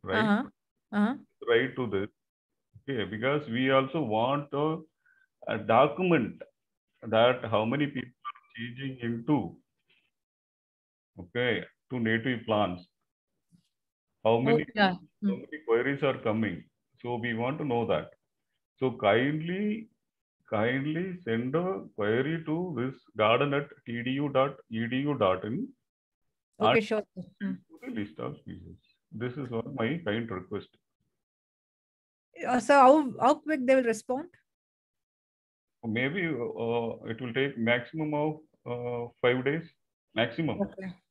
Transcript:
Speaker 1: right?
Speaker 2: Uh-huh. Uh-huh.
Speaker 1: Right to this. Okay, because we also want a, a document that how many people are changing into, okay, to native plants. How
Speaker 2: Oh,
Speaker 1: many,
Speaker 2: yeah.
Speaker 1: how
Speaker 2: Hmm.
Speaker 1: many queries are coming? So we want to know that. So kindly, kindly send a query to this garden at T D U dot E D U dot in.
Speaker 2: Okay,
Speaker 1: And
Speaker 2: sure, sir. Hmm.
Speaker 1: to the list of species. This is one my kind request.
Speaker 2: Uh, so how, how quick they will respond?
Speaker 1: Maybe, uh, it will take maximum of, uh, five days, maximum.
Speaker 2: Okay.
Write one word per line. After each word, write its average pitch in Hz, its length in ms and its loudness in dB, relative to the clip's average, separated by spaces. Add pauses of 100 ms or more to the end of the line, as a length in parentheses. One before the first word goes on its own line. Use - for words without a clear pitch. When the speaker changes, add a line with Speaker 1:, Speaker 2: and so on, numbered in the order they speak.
Speaker 1:
right? 95 140 -2
Speaker 2:
Uh-huh. 214 260 4 (480)
Uh-huh. 208 240 2 (340)
Speaker 1:
Right 131 280 4
to 127 100 -2
this. 101 220 -2 (800)
Okay, 107 200 -2
because 131 400 -2
we 131 220 0
also 135 300 2
want 127 520 0
a, 156 240 0 (720)
a 107 100 -2
document 127 840 2 (640)
that 117 420 4
how 107 200 2
many 139 220 0
people 131 220 -8
are - 320 -14 (160)
changing 123 440 -10
into, 117 560 -2 (1600)
okay, 104 440 -4 (260)
to 123 100 -6
native 113 460 -2
plants. 101 400 0 (1400)
How 113 60 6
Speaker 2:
Oh, 120 100 4
Speaker 1:
many, 143 240 2 (100)
Speaker 2:
yeah. 202 140 4
Speaker 1:
how 180 100 -2 (220)
Speaker 2:
Hmm. 202 80 0
Speaker 1:
many 170 360 -6
queries 127 380 0
are 135 140 2
coming? 107 480 -2 (360)
So 120 140 -6
we 117 180 -4
want 123 260 -4
to 156 60 -4
know 120 220 0
that. 78 220 0 (680)
So 131 140 0
kindly, 156 960 0 (640)
kindly 143 760 -2
send 120 320 -2
a 185 300 -2 (100)
query 131 500 0
to 165 320 -4
this 127 180 -4 (200)
garden 120 380 4
at 143 160 -2 (160)
T 120 180 -6
D 131 80 -2
U 143 180 -2
dot 135 280 2 (120)
E 113 180 -2
D 127 100 -2 (140)
U 135 60 -2
dot 95 280 2
in. 165 240 -4 (920)
Speaker 2:
Okay, 214 200 6
Speaker 1:
And 208 40 0
Speaker 2:
sure, 214 200 -2 (120)
sir. 180 80 -12 (180)
Hmm. 196 120 -4
Speaker 1:
to - 300 -16
the 247 160 -8
list - 200 -8
of - 180 -6
species. 87 400 -16 (340)
This 123 220 -6
is 131 160 -10
one 113 260 -6
my 131 280 -2
kind 113 260 -2
request. 95 400 -8 (1800)
Speaker 2:
Uh, 247 140 2
so 285 140 4
how, 277 480 8
how 262 140 6
quick 294 300 -4
they 262 100 6
will 262 80 4
respond? 247 440 -4 (1600)
Speaker 1:
Maybe, 131 400 -2
uh, 117 640 -2 (220)
it 117 100 -8
will 120 120 -8
take 139 240 -2
maximum 123 560 -2
of, 151 260 -2 (260)
uh, 120 420 -6 (140)
five 127 240 2
days, 160 180 0 (520)
maximum. 117 460 0
Speaker 2:
Okay. 190 280 -6 (220)